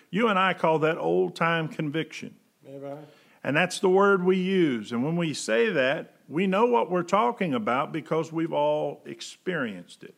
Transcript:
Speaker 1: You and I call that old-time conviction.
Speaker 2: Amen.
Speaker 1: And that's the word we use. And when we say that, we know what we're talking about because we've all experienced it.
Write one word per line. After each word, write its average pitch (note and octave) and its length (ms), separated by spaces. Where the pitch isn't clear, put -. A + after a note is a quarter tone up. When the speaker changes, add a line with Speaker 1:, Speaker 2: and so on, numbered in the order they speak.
Speaker 1:
You A3 180
and G3 120
I F#3 140
call D#3+ 260
that D#3 180
old-time E3 720
conviction. D3+ 680
Speaker 2:
Amen. C#3 380
Speaker 1:
And C#3 120
that's F3+ 240
the F#3+ 100
word G3 340
we F#3 140
use. E3+ 540
And A#2+ 120
when D#3+ 140
we E3 160
say A3+ 360
that, D#3 440
we G3 200
know G3 180
what A#3 240
we're F3 140
talking G3+ 500
about B2 380
because D#3 400
we've D#3+ 220
all D3+ 520
experienced - 1000
it. - 140